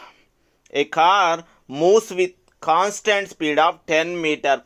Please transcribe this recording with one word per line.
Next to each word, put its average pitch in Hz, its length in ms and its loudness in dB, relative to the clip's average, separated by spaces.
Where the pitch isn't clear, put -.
A 143 140 -2
car 170 580 0
moves 180 460 2
with 185 200 -2
constant 202 680 -2
speed 151 280 -4
of 165 300 0
ten 165 340 -2
meter 147 460 -2